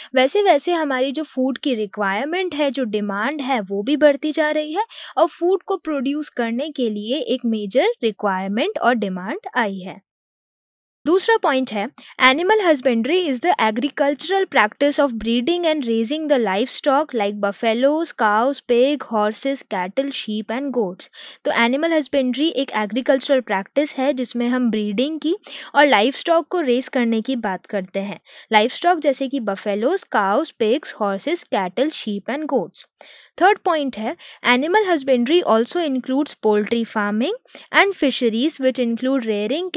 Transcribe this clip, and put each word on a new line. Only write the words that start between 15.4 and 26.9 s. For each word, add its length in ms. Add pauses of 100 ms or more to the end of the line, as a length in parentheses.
and 160
raising 500
the 140
livestock 720
like 240
buffaloes, 840
cows, 500
pig, 260 (160)
horses, 500 (100)
cattle, 360
sheep 360
and 200 (120)
goats।" 320 (360)
तो 60
एनिमल 420
हस्बेंड्री 560
एक 260
एग्रीकल्चरल 640
प्रैक्टिस 580
है 160
जिसमें 340
हम 240
ब्रीडिंग 480
की 160 (400)
और 120
लाइवस्टॉक 600
को 120
रेज 280
करने 340